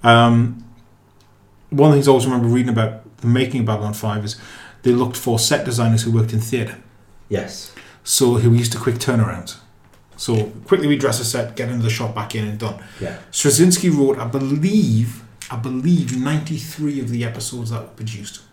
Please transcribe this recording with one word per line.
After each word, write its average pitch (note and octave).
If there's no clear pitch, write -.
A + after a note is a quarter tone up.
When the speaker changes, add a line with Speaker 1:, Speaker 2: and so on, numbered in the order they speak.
Speaker 1:
Um, A#2
one D3
of -
the C#3+
things C#3
I C#3
always B2
remember B2
reading B2
about A2
the A#2
making B2+
of A2
Babylon G#2+
Five G#2
is G#2
they B2
looked A#2+
for A#2
set -
designers A2+
who A#2
worked A2+
in A2
theatre. A2+
Speaker 2:
Yes. -
Speaker 1:
So A#2+
who A#2
used A#2+
to -
quick A#2+
turnarounds. F#2+
So G#2+
quickly D3+
we D3
dress A#2+
a A#2+
set, A2+
get A#2+
into A#2+
the A2+
shot, A2
back G#2+
in G#2+
and G#2
done. A2
Speaker 2:
Yeah. G2
Speaker 1:
Straczynski E3+
wrote, C#3
I -
believe, C3+
I B2
believe B2+
ninety-three D3
of A2+
the A#2
episodes A2+
that A2
were -
produced. A2